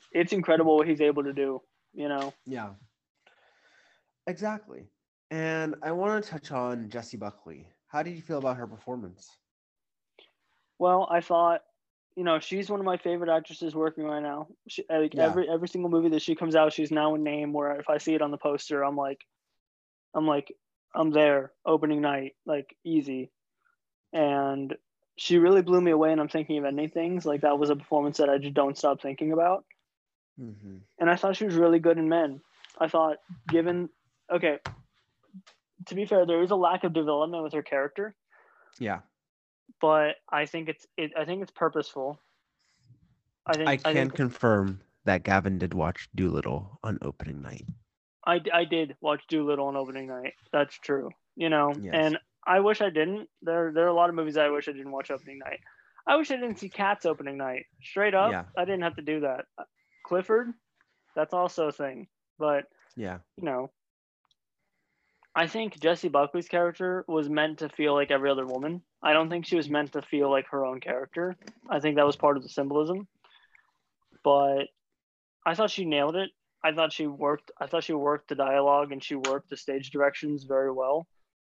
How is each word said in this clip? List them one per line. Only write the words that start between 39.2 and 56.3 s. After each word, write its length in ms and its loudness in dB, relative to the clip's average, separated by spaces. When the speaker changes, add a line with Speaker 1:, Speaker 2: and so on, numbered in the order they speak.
Speaker 1:
But 340 4
I 160 -2
think 240 -8
it's, 160 -12
it, 200 -6
I 80 -2
think 160 -6
it's 100 -10
purposeful. 720 -4
I 80 0
think, 140 0
Speaker 2:
I 60 4
Speaker 1:
I 40 2
Speaker 2:
can 160 0
Speaker 1:
think 220 0
Speaker 2:
confirm 640 2
that 200 2
Gavin 340 2
did 160 -4
watch 420 -4
Dolittle 680 -4
on 180 -4
opening 400 -10
night. 240 -14
Speaker 1:
I 120 0
d-, 120 -6
I 140 2
did 360 -2
watch 280 -2
Dolittle 380 0
on 80 -6
opening 320 -8
night. 260 -10
That's 260 0
true. 340 -4
You 140 -2
know, 300 2
Speaker 2:
Yes. 160 -6
Speaker 1:
and 220 2
I 120 6
wish 220 2
I 80 2
didn't. 400 -2
There, 300 0
there 140 2
are 40 4
a 40 2
lot 160 6
of 60 -4
movies 220 -2
I 120 4
wish 180 -2
I 40 -6
didn't 200 -12
watch 200 -8
opening 280 -10
night. 200 -10
I 80 6
wish 160 0